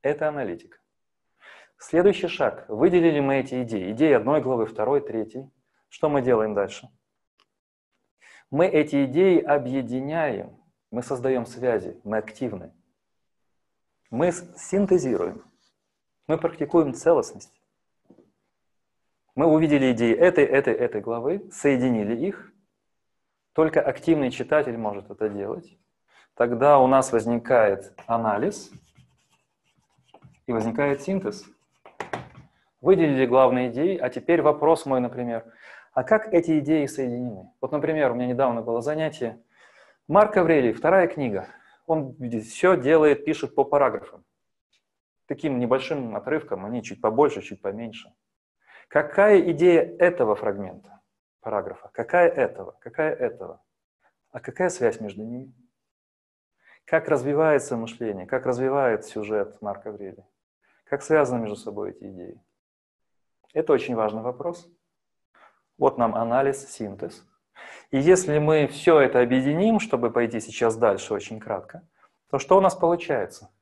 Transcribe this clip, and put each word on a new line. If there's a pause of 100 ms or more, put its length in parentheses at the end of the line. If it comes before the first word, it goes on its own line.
Это
аналитика. (1000)
Следующий
шаг.
Выделили
мы
эти
идеи.
Идеи
одной
главы,
второй,
третьей. (380)
Что
мы
делаем
дальше? (1600)
Мы
эти
идеи
объединяем, (340)
мы
создаем
связи,
мы
активны. (1400)
Мы
с-,
синтезируем, (840)
мы
практикуем
целостность. (1700)
Мы
увидели
идеи
этой,
этой,
этой
главы,
соединили
их. (1000)
Только
активный
читатель
может
это
делать. (560)
Тогда
у
нас
возникает (140)
анализ (1700)
и
возникает
синтез. (1400)
Выделили
главные
идеи,
а
теперь
вопрос
мой,
например, (400)
а
как
эти
идеи
соединены?
Вот,
например,
у
меня
недавно
было
занятие. (680)
Марк
Аврелий,
вторая
книга. (400)
Он (280)
все
делает,
пишет
по
параграфам. (1040)
Таким
небольшим
отрывком,
они
чуть
побольше,
чуть
поменьше. (760)
Какая (120)
идея (160)
этого
фрагмента, (400)
параграфа?
Какая
этого?
Какая
этого? (680)
А
какая
связь
между
ними? (1300)
Как
развивается
мышление?
Как
развивает
сюжет
Марк
Аврелий? (600)
Как
связаны
между
собой
эти
идеи? (1120)
Это
очень
важный
вопрос. (1120)
Вот
нам
анализ,
синтез. (640)
И
если
мы
все
это
объединим,
чтобы
пойти
сейчас
дальше
очень
кратко, (480)
то
что
у
нас
получается? (120)